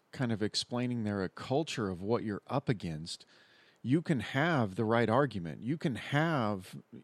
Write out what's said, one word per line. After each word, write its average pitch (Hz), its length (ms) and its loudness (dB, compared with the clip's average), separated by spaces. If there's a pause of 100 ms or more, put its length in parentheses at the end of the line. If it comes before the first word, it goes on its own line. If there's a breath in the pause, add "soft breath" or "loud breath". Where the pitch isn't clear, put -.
(120)
kind 123 220 -2
of 104 100 0
explaining 120 600 -2
there 101 180 0
a 87 60 -2
culture 139 600 -2
of 90 120 -4
what 104 220 0
you're 104 240 -4
up 127 200 -2
against. 85 580 -4 (560 soft breath)
You 139 200 2
can 156 180 0
have 131 560 0
the 117 80 0
right 113 260 4
argument. 101 520 2
You 131 160 -2
can 147 180 -2
have, 127 800 0 (280)